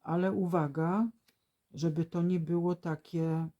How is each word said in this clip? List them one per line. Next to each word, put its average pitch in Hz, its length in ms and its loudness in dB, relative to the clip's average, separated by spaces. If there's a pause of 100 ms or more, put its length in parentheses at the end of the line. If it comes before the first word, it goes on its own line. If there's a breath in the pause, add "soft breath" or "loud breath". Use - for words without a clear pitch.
ale 180 300 0
uwaga, 175 760 0 (640)
żeby 160 300 0
to 170 180 -4
nie 180 180 2
było 170 340 0
takie 165 760 -2 (120)